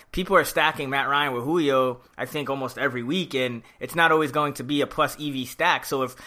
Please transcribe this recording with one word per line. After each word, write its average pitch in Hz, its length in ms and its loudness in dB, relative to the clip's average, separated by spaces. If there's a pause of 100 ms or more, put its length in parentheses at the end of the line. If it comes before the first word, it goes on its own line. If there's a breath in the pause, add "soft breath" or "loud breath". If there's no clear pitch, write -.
(100)
people 185 260 2
are 156 80 8
stacking 151 460 0
Matt 139 180 0
Ryan 143 240 2
with 120 120 -4
Julio, 135 560 2 (180)
I 127 80 -4
think, 139 240 -6
almost 135 260 -6
every 123 280 -2
week, 156 300 -2
and 123 280 -2 (160 soft breath)
it's - 160 -10
not 165 160 4
always 156 220 2
going 147 220 0
to 127 100 -10
be 143 160 0
a 131 60 2
plus 143 340 -2
E 147 100 -6
V 131 140 -6
stack. 156 400 -2
So 135 180 -2
if, 123 140 -6 (100)